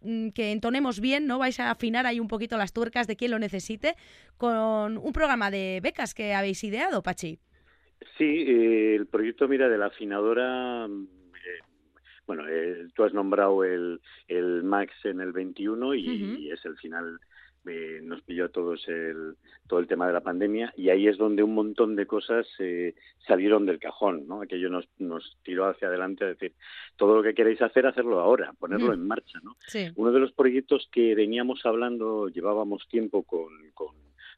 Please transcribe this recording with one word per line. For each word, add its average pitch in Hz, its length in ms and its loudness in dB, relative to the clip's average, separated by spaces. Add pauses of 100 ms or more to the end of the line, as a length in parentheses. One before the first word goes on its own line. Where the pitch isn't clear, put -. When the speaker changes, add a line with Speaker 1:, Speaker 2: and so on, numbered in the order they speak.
Speaker 1:
mm, 220 280 -4
que 214 220 -2
entonemos 233 480 0
bien, 277 280 0
¿no? 254 100 0
Vais 254 220 0
a 240 100 0
afinar 233 380 0
ahí 240 120 -2
un 226 80 -4
poquito 226 300 -4
las 196 160 -2
tuercas 233 320 -2
de 208 100 -4
quien 240 140 -2
lo 226 80 0
necesite, 220 580 -4 (420)
con 220 600 0
un 285 160 -6
programa 247 380 2
de 190 320 -4
becas 277 320 -4
que 208 180 -4
habéis 196 300 -2
ideado, 247 400 -2
Pachi. 170 360 -6 (800)
Speaker 2:
Sí, 156 300 2
eh, 113 480 6
el 104 100 2
proyecto, 113 420 0
mira, 131 220 4
de 110 80 4
la 101 80 0
afinadora, 117 1000 -2
mm, 101 160 -8 (320)
eh, 90 240 -14 (640)
bueno, 80 240 -8
eh, 85 460 -4
tú 113 80 4
has 95 100 4
nombrado 98 500 4
el, 87 380 -2 (260)
el 87 360 -2
Max 98 300 -2 (100)
en 92 180 -4
el 92 100 -6
veintiuno 104 600 -4
y, - 160 -4 (140)
Speaker 1:
Ujú. 214 180 -8
Speaker 2:
y 73 100 -10
es 82 140 -12
el 80 120 -12
final, 82 420 -12 (460)
eh, 80 380 -12
nos 82 200 -14
pilló 87 240 -4
a - 20 -8
todos 85 400 -4
el, 80 460 -8 (320)
todo 87 120 2
el 82 80 0
tema 87 180 0
de 90 60 2
la 87 80 2
pandemia 101 560 -2
y 92 140 2
ahí 98 180 6
es 101 100 6
donde 104 260 4
un 110 120 2
montón 107 400 2
de 101 100 -2
cosas, 113 400 -2 (140)
eh, 87 340 -4 (320)
salieron 101 400 2
del 90 140 0
cajón, 82 480 -4
¿no? 101 140 -10
Aquello 90 280 -6
nos, 90 160 -6 (120)
nos 85 460 -10
tiró 92 260 -2
hacia 95 180 -4
adelante 92 380 -4
a - 20 0
decir, 90 240 -8 (460)
todo 104 180 8
lo 110 80 6
que 107 100 2
queráis 110 280 4
hacer, 123 260 4
hacerlo 120 320 0
ahora, 87 400 4
ponerlo 101 280 -2
Speaker 1:
Ujú. 110 80 2
Speaker 2:
en 90 120 -4
marcha, - 360 -6
¿no? - 120 -18 (120)
Speaker 1:
Sí. 202 280 -6
Speaker 2:
Uno 117 160 2
de 131 80 6
los 131 140 2
proyectos 131 580 2
que 117 240 4
veníamos 120 500 0
hablando, 113 640 0
llevábamos 101 600 -2
tiempo 107 340 0
con, 82 300 -6 (200)
con - 220 -10 (420)